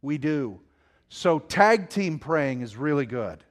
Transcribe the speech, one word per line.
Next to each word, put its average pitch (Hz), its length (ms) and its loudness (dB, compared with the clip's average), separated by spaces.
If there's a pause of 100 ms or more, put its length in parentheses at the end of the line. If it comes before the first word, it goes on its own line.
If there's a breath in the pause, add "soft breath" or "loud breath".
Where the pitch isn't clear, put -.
We 143 160 -4
do. 135 420 -2 (500)
So 165 300 2
tag 208 500 4
team 175 300 -2
praying 139 420 -2
is 110 140 -10
really 143 300 0
good. 107 460 -8